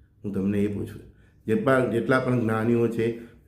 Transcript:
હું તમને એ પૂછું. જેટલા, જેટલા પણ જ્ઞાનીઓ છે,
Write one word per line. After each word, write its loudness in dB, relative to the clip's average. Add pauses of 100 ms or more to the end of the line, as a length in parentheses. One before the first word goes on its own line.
(240)
હું -6
તમને 0
એ 0
પૂછું. -8 (460)
જેટલા, 2
જેટલા 0
પણ 0
જ્ઞાનીઓ 2
છે, -4 (140)